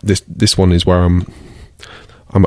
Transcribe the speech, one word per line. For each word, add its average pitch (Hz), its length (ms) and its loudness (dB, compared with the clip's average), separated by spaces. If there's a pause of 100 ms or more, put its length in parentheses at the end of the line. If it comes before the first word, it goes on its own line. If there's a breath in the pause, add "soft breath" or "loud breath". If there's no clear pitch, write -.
this, 98 240 -2
this 107 300 -2
one 92 140 2
is 87 140 0
where 90 180 0
I'm, 87 280 -2 (960 loud breath)
I'm, 98 180 0